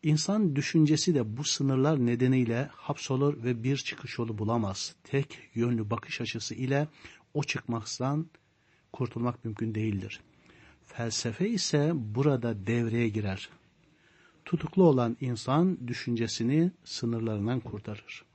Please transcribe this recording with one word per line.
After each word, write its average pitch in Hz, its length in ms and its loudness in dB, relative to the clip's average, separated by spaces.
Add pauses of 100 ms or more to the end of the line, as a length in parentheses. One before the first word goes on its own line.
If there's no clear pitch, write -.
İnsan 156 540 2
düşüncesi 156 580 4
de 113 220 0
bu 139 80 -8
sınırlar 135 600 2
nedeniyle 123 680 2
hapsolur 139 720 -2
ve 120 200 -2
bir 135 140 0
çıkış - 420 -8
yolu 113 200 -4
bulamaz. 110 680 -2
Tek - 340 -4 (160)
yönlü 113 360 0
bakış - 300 -6
açısı 113 340 -6
ile 139 340 0 (460)
o 147 80 0
çıkmaktan 131 840 -4 (680)
kurtulmak 120 520 -4
mümkün 113 300 -4
değildir. 104 460 -4 (640)
Felsefe 117 640 -4
ise 165 460 2
burada 117 720 0
devreye 117 420 2
girer. 101 420 -4 (920)
Tutuklu - 400 2
olan 127 360 6
insan 131 680 0
düşüncesini 120 840 0 (140)
sınırlarından 113 760 -2
kurtarır. 107 640 -12 (100)